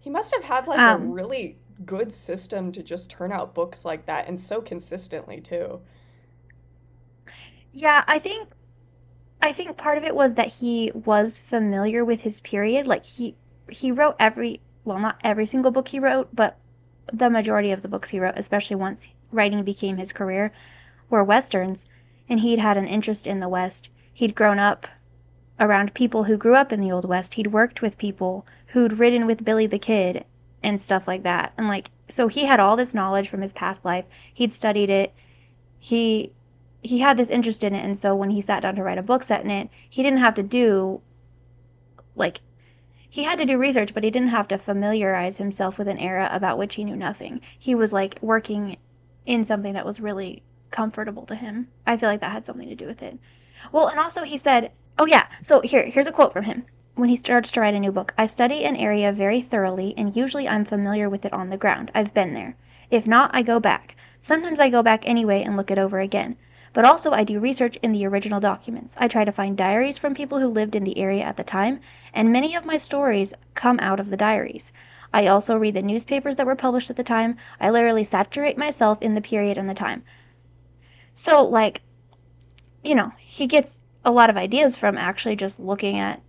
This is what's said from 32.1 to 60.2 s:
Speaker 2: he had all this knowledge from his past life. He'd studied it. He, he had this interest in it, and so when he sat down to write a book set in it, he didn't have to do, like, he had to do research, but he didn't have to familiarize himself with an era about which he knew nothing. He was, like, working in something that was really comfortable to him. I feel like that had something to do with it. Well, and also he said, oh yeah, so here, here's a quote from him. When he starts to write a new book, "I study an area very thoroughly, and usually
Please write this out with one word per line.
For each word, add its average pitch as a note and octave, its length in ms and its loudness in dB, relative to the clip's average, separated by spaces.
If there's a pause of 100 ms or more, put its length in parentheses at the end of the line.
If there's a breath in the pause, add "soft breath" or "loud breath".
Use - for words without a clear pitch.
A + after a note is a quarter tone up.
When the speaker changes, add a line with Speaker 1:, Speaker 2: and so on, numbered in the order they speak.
Speaker 2:
he C#4+ 160 -2
had C4+ 160 6
all G3+ 160 6
this B3 180 -2
knowledge G3 340 0
from G3 140 -6
his G3 100 -8
past F#3+ 320 -8
life. F3+ 200 -2 (280 soft breath)
He'd A#3+ 200 -2
studied G#3 360 0
it. G3 240 2 (680 soft breath)
He, A3+ 520 0 (500)
he A#3+ 180 0
had C4+ 160 4
this A#3+ 120 2
interest A3+ 360 0
in G3 100 0
it, G3 100 -4
and G3+ 140 -4
so G3 160 0
when G3 160 -2
he G#3 100 -2
sat G3 220 -2
down F#3+ 140 -4
to G3 60 -6
write F#3 160 -4
a F#3 40 -6
book B3 220 0
set - 200 -2
in G#3 60 -4
it, G3 180 -6 (220 soft breath)
he C4 120 -4
didn't C4+ 180 2
have A#3 140 4
to G#3 80 -2
do, G3 600 0 (1120)
like, - 260 -4 (720 soft breath)
he C#4+ 140 -6
had E4+ 140 -2
to D#4+ 60 0
do C4 140 2
research, B3 340 0
but G#3+ 120 -4
he A3 60 2
didn't B3 180 0
have A3+ 200 0
to G3 100 -4
familiarize G3 800 -2
himself G3 400 -4
with G3+ 120 -4
an F#3+ 100 -6
era F#3 340 -2
about F#3 240 -2
which G3+ 200 -6
he G#3+ 80 -8
knew G#3 120 -8
nothing. F3+ 440 -8 (180 loud breath)
He B3+ 160 -2
was, A3 180 0
like, G3 300 -2
working G#3+ 540 -2 (500)
in A#3+ 180 0
something G3+ 300 -2
that G3 100 -6
was G#3 160 -8
really G3 420 -8 (300)
comfortable A3 540 -8
to - 80 -10
him. A3+ 340 -10 (180)
I A#3 120 0
feel A3 100 0
like G#3 120 0
that F#3+ 120 -8
had A3+ 140 -10
something - 240 -14
to - 40 -14
do - 120 -14
with - 160 -14
it. - 160 -14 (540 loud breath)
Well, D#4 160 4
and D4+ 120 -2
also E4 220 -2
he D4 160 -8
said, B3 340 2 (260)
oh D4+ 60 6
yeah, D#4 240 6 (140 loud breath)
so - 180 6
here, A#3+ 240 2
here's C4+ 220 2
a D#4 60 -6
quote - 200 6
from G3+ 120 -4
him. A3 200 -6 (300)
When A#3+ 160 2
he B3 60 4
starts A#3+ 340 2
to A#3+ 100 0
write G#3 140 4
a G3+ 60 0
new G3 120 0
book, G#3 240 -4
"I A3 80 2
study B3 400 0
an D4 120 0
area G#3 360 2
very G#3 300 0
thoroughly, F#3+ 560 -2
and G#3 180 -2
usually C4+ 320 -2